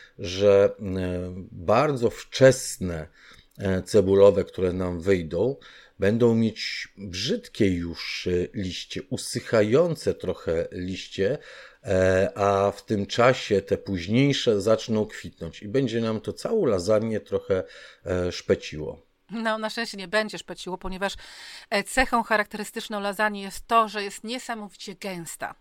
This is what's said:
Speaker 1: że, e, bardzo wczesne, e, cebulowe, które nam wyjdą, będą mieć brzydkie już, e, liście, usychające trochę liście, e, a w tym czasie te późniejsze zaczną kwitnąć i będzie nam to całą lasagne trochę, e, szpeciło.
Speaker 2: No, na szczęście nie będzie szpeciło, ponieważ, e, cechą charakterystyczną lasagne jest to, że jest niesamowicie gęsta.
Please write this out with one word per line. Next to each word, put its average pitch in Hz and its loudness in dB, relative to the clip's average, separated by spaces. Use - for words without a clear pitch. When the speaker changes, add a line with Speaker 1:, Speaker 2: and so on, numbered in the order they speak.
Speaker 1:
że, 101 6
e, 92 -4
bardzo 117 2
wczesne, 92 2
e, 95 0
cebulowe, 98 6
które 90 -2
nam 90 -4
wyjdą, 90 0
będą 113 4
mieć - -2
brzydkie 101 -2
już, 85 -4
e, 90 0
liście, 95 -8
usychające 117 0
trochę 85 -4
liście, 95 -4
e, 92 4
a 101 2
w - -10
tym 101 0
czasie 117 2
te - -2
późniejsze 107 0
zaczną 110 0
kwitnąć - -14
i 104 -12
będzie 117 0
nam 110 -2
to 101 -6
całą 220 -2
lasagne 107 2
trochę, 95 -2
e, 90 -2
szpeciło. - -4
Speaker 2:
No, 220 -2
na 220 -6
szczęście 220 -8
nie 190 -12
będzie 214 -2
szpeciło, 180 -10
ponieważ, 190 -6
e, 202 0
cechą 247 0
charakterystyczną 208 -4
lasagne 202 -2
jest - -12
to, 226 4
że 208 -6
jest 196 -10
niesamowicie 220 -10
gęsta. 175 -10